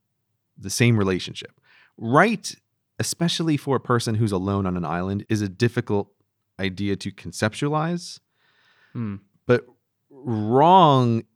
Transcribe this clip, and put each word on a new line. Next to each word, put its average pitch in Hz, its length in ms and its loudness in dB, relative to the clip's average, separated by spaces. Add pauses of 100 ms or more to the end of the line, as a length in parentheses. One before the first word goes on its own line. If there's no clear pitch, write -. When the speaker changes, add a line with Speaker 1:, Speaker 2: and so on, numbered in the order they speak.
(600)
Speaker 1:
the 98 120 -12
same 120 280 4
relationship. - 640 -4 (380)
Right, 160 560 0 (440)
especially 165 580 -2
for 135 200 -2
a 117 40 -2
person 117 360 -2
who's 110 160 0
alone 98 340 -2
on 90 100 -2
an 87 80 -4
island, 92 440 -4
is 107 140 -2
a 101 60 -4
difficult 104 640 -2 (480)
idea 98 380 -4
to 98 160 -10
conceptualize. 151 1080 -6 (720)
Speaker 2:
Hmm. 107 240 -8 (300)
Speaker 1:
But 120 200 2 (440)
wrong 127 1120 4 (140)